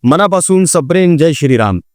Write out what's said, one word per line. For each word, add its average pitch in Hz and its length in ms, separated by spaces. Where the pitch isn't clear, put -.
मनापासून 185 600
सप्रेम 170 520
जय 156 160
श्रीराम. 113 480